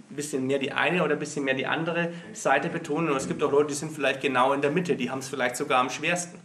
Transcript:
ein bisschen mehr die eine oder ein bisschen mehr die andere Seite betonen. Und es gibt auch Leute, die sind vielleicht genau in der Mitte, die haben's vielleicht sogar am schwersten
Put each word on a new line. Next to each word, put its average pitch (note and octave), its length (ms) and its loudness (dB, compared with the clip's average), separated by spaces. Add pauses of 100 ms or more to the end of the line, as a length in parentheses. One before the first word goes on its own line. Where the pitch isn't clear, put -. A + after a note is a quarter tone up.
ein C3+ 60 -14
bisschen C#3+ 320 -4
mehr C#3 100 2
die C3+ 140 -2
eine D#3+ 320 2
oder D3 100 2
ein C#3+ 60 -2
bisschen D3 260 -4
mehr C3+ 80 2
die C3 140 -2
andere E3+ 440 0 (220)
Seite D3 360 2
betonen. D#3+ 420 -2
Und C3+ 60 2
es C3 100 -2
gibt - 160 -2
auch C3+ 80 2
Leute, D3 160 6
die C#3+ 80 -4
sind D#3 160 -6
vielleicht C3+ 300 0
genau C3 320 4
in C#3+ 80 0
der C#3+ 100 2
Mitte, E3+ 240 2
die B2 160 -2
haben's C3 180 -6
vielleicht B2+ 260 -2
sogar C#3 240 2
am C3 120 2
schwersten E3+ 540 -4